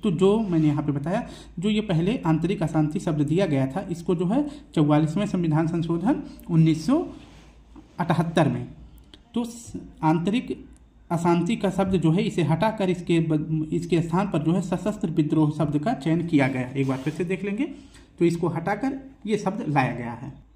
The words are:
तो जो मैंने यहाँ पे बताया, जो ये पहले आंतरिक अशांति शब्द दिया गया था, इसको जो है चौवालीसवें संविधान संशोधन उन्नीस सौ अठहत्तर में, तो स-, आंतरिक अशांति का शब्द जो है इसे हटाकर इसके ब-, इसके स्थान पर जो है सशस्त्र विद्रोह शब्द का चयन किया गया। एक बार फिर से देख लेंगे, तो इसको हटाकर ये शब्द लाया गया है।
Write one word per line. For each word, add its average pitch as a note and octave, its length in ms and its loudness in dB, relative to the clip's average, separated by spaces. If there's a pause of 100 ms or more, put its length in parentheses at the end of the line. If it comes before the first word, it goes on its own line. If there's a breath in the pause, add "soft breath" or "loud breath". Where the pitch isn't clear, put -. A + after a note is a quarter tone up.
तो G#3+ 80 2
जो F#3+ 280 4
मैंने E3+ 280 2
यहाँ D3 160 0
पे C#3+ 80 -2
बताया, E3 360 -4 (320 loud breath)
जो F#3+ 100 0
ये G#3+ 120 2
पहले G3 360 0
आंतरिक E3 460 0
अशांति D3+ 360 0
शब्द D3+ 220 -2
दिया D#3+ 240 2
गया C3+ 220 2
था, F#3+ 240 -6
इसको F3 240 -2
जो F3 100 -2
है C4+ 220 0 (280 loud breath)
चौवालीसवें D#3 500 2
संविधान E3 420 0
संशोधन E3+ 560 0 (260 loud breath)
उन्नीस D#3+ 360 4
सौ D4+ 220 2 (920 loud breath)
अठहत्तर E3 500 2
में, A#2+ 180 -4 (680)
तो A#3 100 -2
स-, - 300 -12 (300)
आंतरिक E3+ 600 0 (460)
अशांति E3+ 440 2
का G#3 140 0
शब्द F#3+ 260 0
जो D#3+ 160 4
है F#3+ 120 2
इसे F#3 200 0
हटाकर F#3+ 460 0
इसके F3 300 2
ब-, D#3 540 0
इसके E3 280 0
स्थान G3 260 0
पर E3+ 120 -2
जो D#3+ 140 2
है F#3+ 80 2
सशस्त्र F#3 480 -4
विद्रोह D3+ 420 2
शब्द D3+ 280 -2
का C#3+ 140 -2
चयन D#3+ 340 -2
किया C#3 200 4
गया। B2+ 220 -2
एक C3+ 180 -2
बार C3 100 -2
फिर D3+ 160 -6
से F#3 120 -4
देख F#3 180 -4
लेंगे, G3+ 200 -2 (560 loud breath)
तो F3 60 4
इसको E3+ 220 0
हटाकर G#3 520 -4 (260)
ये G#3 120 0
शब्द G#3+ 320 -4
लाया B2+ 260 0
गया A#2 160 -8
है। A#2 440 -16